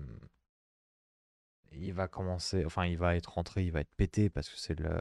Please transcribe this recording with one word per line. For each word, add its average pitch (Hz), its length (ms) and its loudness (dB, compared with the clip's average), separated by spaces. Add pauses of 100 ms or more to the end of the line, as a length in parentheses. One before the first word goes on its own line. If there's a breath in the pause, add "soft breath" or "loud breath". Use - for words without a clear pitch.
(1700)
il 90 200 -6
va 92 160 0
commencer, 90 560 0
enfin, 87 220 0
il 87 120 0
va 87 180 4
être - 180 -4
rentré, 87 300 0
il 87 80 0
va 80 80 2
être - 160 -4
pété, 101 340 4
parce - 180 -4
que - 100 -16
c'est - 200 -4
le, 82 120 -2 (100)